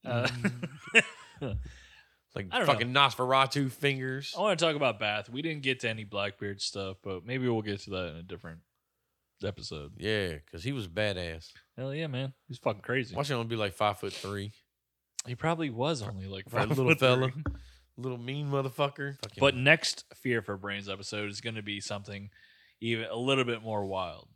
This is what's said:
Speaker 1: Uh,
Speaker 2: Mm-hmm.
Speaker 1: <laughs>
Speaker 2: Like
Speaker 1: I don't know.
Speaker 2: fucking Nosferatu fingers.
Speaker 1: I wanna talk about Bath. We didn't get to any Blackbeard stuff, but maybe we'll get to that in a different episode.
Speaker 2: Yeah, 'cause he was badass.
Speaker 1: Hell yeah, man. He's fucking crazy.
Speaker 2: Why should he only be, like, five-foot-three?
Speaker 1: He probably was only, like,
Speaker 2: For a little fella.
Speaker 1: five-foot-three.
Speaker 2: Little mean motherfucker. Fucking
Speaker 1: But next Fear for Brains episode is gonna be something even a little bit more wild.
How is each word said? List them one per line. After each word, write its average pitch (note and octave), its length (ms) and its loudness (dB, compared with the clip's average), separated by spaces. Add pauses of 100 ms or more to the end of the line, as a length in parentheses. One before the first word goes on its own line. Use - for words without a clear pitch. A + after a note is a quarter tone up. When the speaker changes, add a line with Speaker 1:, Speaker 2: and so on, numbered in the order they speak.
Speaker 1:
Uh, B2 240 2
Speaker 2:
Mm-hmm. - 1300 0
Speaker 1:
<laughs> - 80 -4 (720)
Speaker 2:
Like G2 160 -6
Speaker 1:
I B3 100 0
don't F3+ 80 4
know. C#3+ 60 8
Speaker 2:
fucking A#2+ 200 2
Nosferatu C3+ 760 4
fingers. C3+ 680 -2
Speaker 1:
I - 20 -6
wanna G3+ 160 4
talk D#3 220 4
about A#2+ 240 2
Bath. G#2 280 0
We C3 120 -6
didn't D#3 220 -4
get C3 180 2
to A#2 80 0
any A2 160 -4
Blackbeard G2+ 560 -4
stuff, F#2+ 420 -4
but F#2 220 -6
maybe B2+ 240 -2
we'll A2+ 120 2
get G#2 200 -4
to - 80 -14
that F#2 220 -2
in D#2 40 -12
a E2+ 80 -12
different E2+ 380 -12 (840)
episode. D#2 560 -8
Speaker 2:
Yeah, F#2+ 380 0 (120)
'cause E2+ 140 -12
he C3 80 -4
was A#2 160 -4
badass. F2 640 -2 (240)
Speaker 1:
Hell C3+ 180 -6
yeah, D#3 140 -4
man. C3+ 260 -4 (140)
He's A#2+ 100 -12
fucking G#2 260 -2
crazy. B2 320 -2
Speaker 2:
Why C#3+ 80 0
should C#3+ 100 0
he A#2+ 60 2
only A#2 100 -2
be, A#2 80 0
like, G#2 160 0
five-foot-three? G2+ 800 -2 (760)
Speaker 1:
He B2 80 -4
probably E3 340 0
was B2+ 320 0
only, G2 260 -6
like, G2 220 -10
Speaker 2:
For A#2 100 -2
a - 80 4
little C3+ 280 6
fella. B2+ 360 6
Speaker 1:
five-foot-three. D3 300 -6 (360)
Speaker 2:
Little B2 200 -6
mean C#3 320 -6
motherfucker. C#3 720 -2
Fucking - 200 -4
Speaker 1:
But C3+ 160 6
next C#3+ 480 6 (100)
Fear A#2 260 0
for G2+ 140 -4
Brains G2+ 320 -6
episode G2+ 420 -4
is G2+ 120 -8
gonna A2 200 -6
be G2+ 200 -6
something G2+ 500 -8 (480)
even A2+ 300 0
a A2 80 -4
little C3 260 4
bit A#2 180 0
more G#2+ 240 0
wild. F#2 500 -6